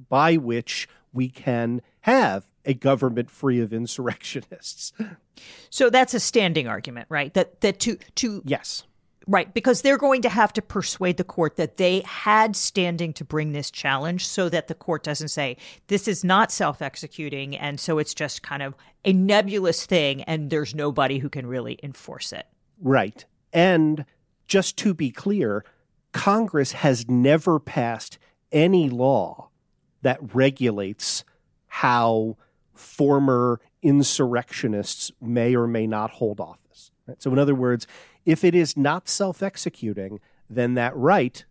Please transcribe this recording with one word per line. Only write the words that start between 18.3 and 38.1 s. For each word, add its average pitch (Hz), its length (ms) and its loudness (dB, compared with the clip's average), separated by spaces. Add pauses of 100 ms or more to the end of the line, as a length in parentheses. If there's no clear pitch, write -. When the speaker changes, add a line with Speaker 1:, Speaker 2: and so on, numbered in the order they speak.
Speaker 2:
kind 143 200 -10
of 139 120 -10 (300)
a 196 80 4
nebulous 196 720 2
thing 139 380 0
and 156 260 -4
there's 151 240 -2
nobody 139 440 0
who 135 100 -6
can 131 180 -10
really 123 360 -8
enforce - 500 -14
it. - 140 -12 (320)
Speaker 1:
Right. 127 460 0 (280)
And 160 520 4 (420)
just - 320 0
to 202 160 0
be 147 160 -4
clear, 127 540 -2 (480)
Congress 202 600 0
has 117 360 0
never 147 520 4
passed - 580 -6 (320)
any 165 400 4
law 123 600 0 (520)
that 127 320 -2
regulates 120 880 0 (420)
how 113 720 2 (380)
former 135 840 2 (220)
insurrectionists 127 1400 0
may 120 340 0
or 117 120 2
may 113 200 -2
not 110 260 -4
hold 104 280 -4
office. - 500 -18 (160)
Right? - 160 -18
So 131 100 -2
in 131 60 2
other 143 160 4
words, 123 320 -2 (400)